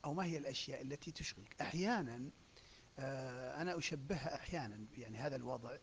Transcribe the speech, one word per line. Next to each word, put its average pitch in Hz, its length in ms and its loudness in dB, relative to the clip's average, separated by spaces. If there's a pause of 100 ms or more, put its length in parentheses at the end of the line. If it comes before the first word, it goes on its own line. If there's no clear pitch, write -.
أو 147 100 2
ما 185 100 4
هي 165 140 4
الأشياء 135 440 -2
التي 139 280 -4
تشغلك؟ - 500 -6
أحيانا، 160 680 4 (680)
آه، 131 640 -2
أنا 175 160 2
أشبهها 147 560 0
أحيانا، 107 520 -2 (100)
يعني 110 220 -4
هذا 139 180 2
الوضع 123 460 -2